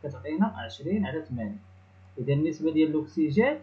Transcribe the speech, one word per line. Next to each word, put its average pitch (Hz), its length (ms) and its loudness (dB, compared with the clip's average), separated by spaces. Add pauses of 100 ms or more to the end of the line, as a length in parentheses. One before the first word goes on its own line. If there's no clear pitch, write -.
كتعطينا 156 440 0
عشرين 180 600 -4
على 156 160 -6
ثمانية. 110 360 -8 (600)
إذا 135 140 0
النسبة 156 400 0
ديال 156 240 4
الأكسجين 156 680 2